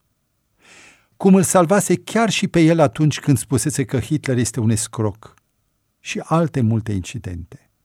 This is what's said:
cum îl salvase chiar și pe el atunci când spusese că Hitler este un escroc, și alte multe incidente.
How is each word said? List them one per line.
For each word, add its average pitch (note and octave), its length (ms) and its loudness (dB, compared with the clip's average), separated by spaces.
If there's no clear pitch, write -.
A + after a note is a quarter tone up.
cum F#3+ 180 6
îl G3 80 4
salvase F3+ 520 2
chiar A3 340 -2
și - 180 -2
pe - 120 0
el E3 200 4
atunci D3 400 2
când C#3 180 2
spusese C3+ 480 -2
că B2+ 140 -4
Hitler C#3 380 -4
este B2 220 -4
un A2 100 0
escroc, - 640 -4
și - 200 -10
alte D#3+ 420 -2
multe A2 300 -2
incidente. F2+ 800 -10